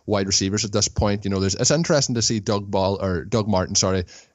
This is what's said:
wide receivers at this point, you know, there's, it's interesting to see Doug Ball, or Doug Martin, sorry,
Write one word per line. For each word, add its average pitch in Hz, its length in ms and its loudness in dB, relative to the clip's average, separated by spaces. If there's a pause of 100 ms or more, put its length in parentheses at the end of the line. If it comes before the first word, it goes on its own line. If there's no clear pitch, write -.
wide 101 180 0
receivers 101 400 0
at 104 60 -6
this 101 160 0
point, 104 380 0
you 101 40 -2
know, 98 100 0
there's, 95 140 0
it's 123 160 0
interesting 147 460 2
to 113 80 0
see 113 160 0
Doug 101 300 -2
Ball, 98 300 0
or 92 240 -2
Doug 104 240 0
Martin, 98 280 0
sorry, 92 300 0 (300)